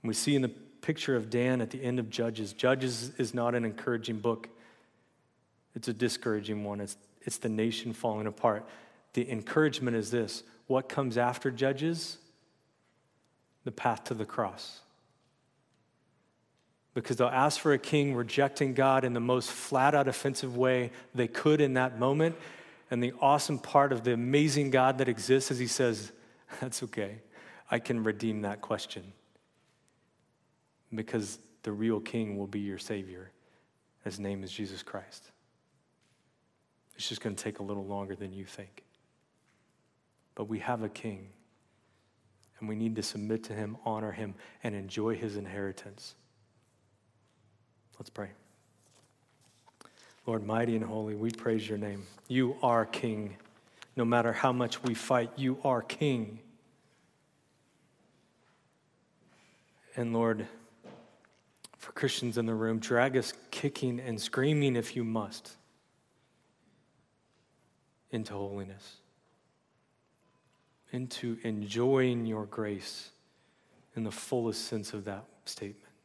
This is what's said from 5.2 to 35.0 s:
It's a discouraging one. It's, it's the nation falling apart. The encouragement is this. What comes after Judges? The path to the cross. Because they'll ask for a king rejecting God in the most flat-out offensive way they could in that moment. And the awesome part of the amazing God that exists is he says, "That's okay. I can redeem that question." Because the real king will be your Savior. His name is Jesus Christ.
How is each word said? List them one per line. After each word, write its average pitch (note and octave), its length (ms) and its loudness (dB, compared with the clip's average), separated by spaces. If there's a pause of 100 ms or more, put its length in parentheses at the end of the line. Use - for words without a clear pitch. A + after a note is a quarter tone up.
It's A#2+ 140 -6
a A#2 60 0
discouraging G#2+ 720 0
one. G2+ 180 -4
It's, G2+ 160 -8 (240)
it's - 160 -6
the A#2 100 -4
nation A2 460 0
falling G#2+ 320 -2
apart. G#2+ 420 2 (460)
The B2 160 0
encouragement B2+ 680 2
is G#2 140 -2
this. A#2 320 -2 (240)
What C3 200 2
comes B2+ 300 -2
after B2 340 2
Judges? C#3 680 -2 (1500)
The A#2 80 -4
path A#2 320 0
to B2+ 100 -4
the G#2+ 120 -2
cross. - 560 -6 (2000)
Because A#2+ 240 -2
they'll B2 120 4
ask C3+ 300 4
for D3+ 140 4
a C3+ 60 6
king C#3+ 360 2
rejecting C3+ 600 2
God C3 280 6
in B2 120 0
the A#2+ 60 0
most B2 300 2
flat-out C#3+ 580 4
offensive B2+ 500 -2
way B2+ 340 4 (220)
they B2 140 2
could D3+ 340 6
in C3+ 100 6
that B2+ 260 2
moment. D3+ 380 4 (540)
And A#2+ 120 2
the B2+ 200 0
awesome C#3+ 360 6
part C#3 320 6
of A#2 140 0
the B2 80 4
amazing C#3 580 4
God C3 280 6
that C3 100 4
exists B2+ 420 4
is B2+ 80 0
he B2 80 -2
says, A2 460 0 (480)
"That's B2+ 220 -4
okay. G#2+ 400 -6 (480)
I A#2+ 80 2
can A2+ 260 0
redeem G#2+ 380 0
that G#2 180 -4
question." G2 540 -6 (1800)
Because A2 440 -4 (240)
the G#2+ 100 -4
real A2 280 2
king A2 360 -4
will G2+ 100 -4
be G2+ 140 -4
your G2+ 160 -4
Savior. F#2+ 560 -8 (720)
His G2+ 160 -8
name G2 240 -4
is F2+ 80 -10
Jesus F#2+ 300 -8
Christ. - 500 -14 (1600)